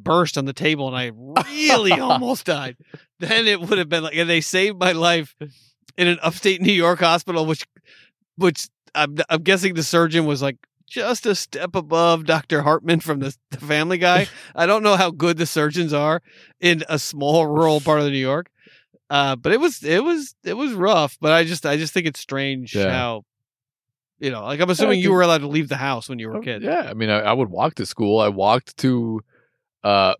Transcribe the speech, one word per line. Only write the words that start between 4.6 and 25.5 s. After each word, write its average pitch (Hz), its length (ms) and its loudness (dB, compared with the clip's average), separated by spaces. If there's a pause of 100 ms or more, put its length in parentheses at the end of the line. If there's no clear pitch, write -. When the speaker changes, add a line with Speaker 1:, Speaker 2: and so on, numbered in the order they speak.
Speaker 1:
my 180 140 2
life 165 440 0 (640)
in 180 100 2
an 175 140 0
upstate 180 400 0
New 190 120 4
York 170 260 2
hospital, 170 460 0
which, 156 200 -4 (720)
which 175 320 0 (260)
I'm, 147 240 -2 (120)
I'm 165 140 0
guessing 190 320 2
the 165 80 -2
surgeon 165 420 2
was, 143 160 -2
like, 139 160 -4 (300)
just 240 380 -4
a 208 100 2
step 170 400 -8
above 165 500 2
Doctor 156 380 0
Hartman 160 360 2
from 156 200 -4
the, 135 140 -6 (180)
the 131 80 -10
Family 151 380 -2
Guy. 180 300 2 (140)
Speaker 2:
<laughs> - 140 -20
Speaker 1:
I 165 100 2
don't 214 180 2
know 202 140 4
how 185 120 2
good 160 280 0
the 165 80 -2
surgeons 151 480 -2
are 151 280 0 (380)
in 170 300 2
a 156 100 -2
small 151 480 0
rural 151 320 2
part 151 220 2
of 143 60 0
New 139 100 -2
York. 139 340 -4 (580)
Uh, 135 280 0
but 156 160 -2
it 233 80 2
was, 320 220 -2
it 165 200 0
was, 320 400 -4
it 180 120 -4
was 262 180 -4
rough. 185 480 0
But 156 100 2
I 165 140 4
just, 165 200 -6
I 147 120 0
just 156 160 -6
think 170 140 -2
it's 147 120 -6
strange 135 560 -8
Speaker 2:
Yeah. 98 160 0
Speaker 1:
how, 120 320 -4 (960)
you 139 120 -6
know, 110 120 -10
like, 139 160 -6
I'm 180 80 0
Speaker 2:
Yeah, 185 40 0
I - 20 0
Speaker 1:
assuming 202 260 2
you 180 60 2
Speaker 2:
think 196 80 4
Speaker 1:
were 180 80 6
allowed 170 180 4
to 143 80 -6
leave 147 220 -2